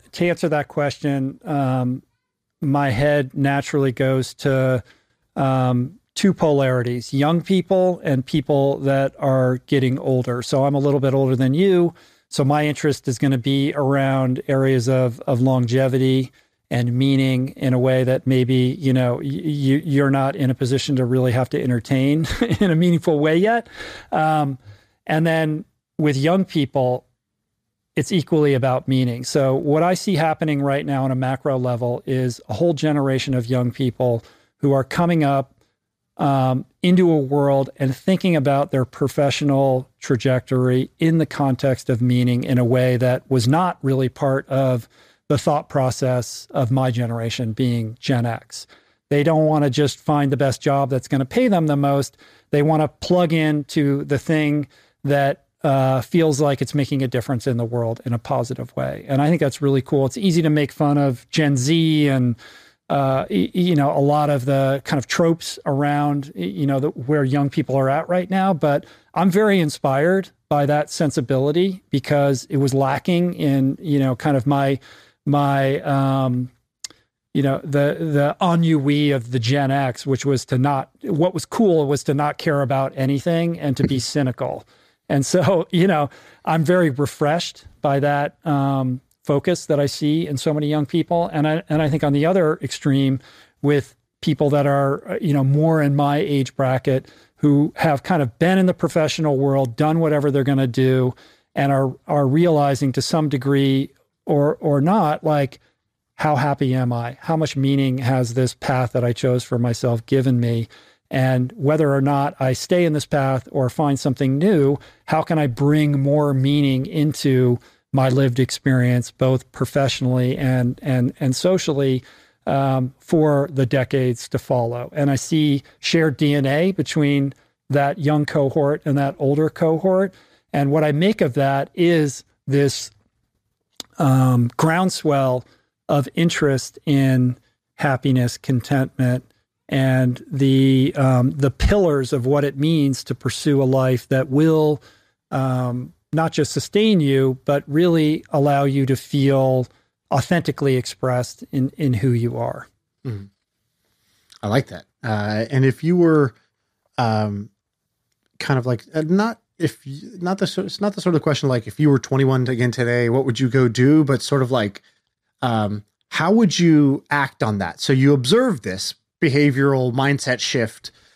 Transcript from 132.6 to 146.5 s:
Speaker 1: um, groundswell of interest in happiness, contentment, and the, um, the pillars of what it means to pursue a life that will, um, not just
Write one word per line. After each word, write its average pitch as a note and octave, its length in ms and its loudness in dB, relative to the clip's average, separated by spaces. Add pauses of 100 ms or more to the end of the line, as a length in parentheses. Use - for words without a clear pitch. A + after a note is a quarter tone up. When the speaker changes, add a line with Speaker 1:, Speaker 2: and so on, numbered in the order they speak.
Speaker 1:
um, C3 580 4
groundswell D3+ 880 0 (420)
of C#3+ 280 0
interest D#3 720 0
in C3 500 2 (380)
happiness, B2+ 640 0
contentment, C3 840 -2 (460)
and C3 640 0
the, C3+ 640 2
um, C3 360 2
the C#3 200 -2
pillars D#3+ 640 2
of B2 120 -2
what C#3+ 180 2
it C#3 140 -4
means D3 480 0
to B2+ 100 -6
pursue C#3 460 -2
a C3 40 2
life C3 440 0
that C3 200 0
will, D3+ 520 2 (500)
um, B2+ 640 -4 (180)
not D#3+ 200 0
just D3 200 -2